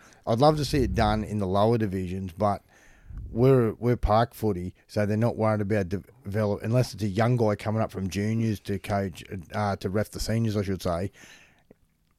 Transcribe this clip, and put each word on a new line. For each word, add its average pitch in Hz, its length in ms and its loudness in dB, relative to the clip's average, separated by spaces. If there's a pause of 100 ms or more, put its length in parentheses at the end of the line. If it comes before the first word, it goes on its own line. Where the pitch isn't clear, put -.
(260)
I'd 113 140 0
love 151 160 6
to 147 80 -2
see 147 180 0
it 104 120 0
done 107 280 2
in 104 160 -6
the 101 100 -2
lower 107 300 4
divisions, 95 580 -4
but 101 260 -2 (680)
we're, 123 480 4
we're 120 160 2
park 110 360 2
footy, 92 400 -4 (140)
so 104 180 -2
they're 104 120 0
not 110 200 0
worried 107 240 2
about 101 280 0
de-, 92 140 -4 (220)
develop, 101 380 -2
unless 120 320 0
it's 98 80 -10
a 107 60 0
young 113 280 2
guy 107 200 2
coming 110 260 -2
up - 80 -4
from 95 180 -6
juniors 107 520 -2
to 98 180 -4
coach, 98 460 -4 (280)
uh, 101 240 -2
to 98 140 -6
ref 104 200 -2
the 90 100 -12
seniors, 113 360 -2
I 107 60 0
should 92 200 -4
say. 90 280 -2 (1080)